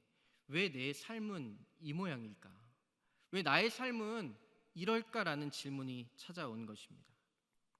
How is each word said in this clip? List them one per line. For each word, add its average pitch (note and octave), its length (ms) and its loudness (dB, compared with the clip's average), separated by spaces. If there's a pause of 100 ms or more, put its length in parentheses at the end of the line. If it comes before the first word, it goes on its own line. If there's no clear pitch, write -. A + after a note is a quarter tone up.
(480)
왜 E3+ 220 2
내 C3 220 -2
삶은 F#3 680 -6 (220)
이 D3+ 120 -4
모양일까? B2 580 -4 (800)
왜 F#3 120 2
나의 E3+ 280 8
삶은 A3 640 -2 (400)
이럴까?"라는 F3+ 760 2
질문이 C3 640 -4
찾아온 B2 500 -6
것입니다. G#2 420 -14 (720)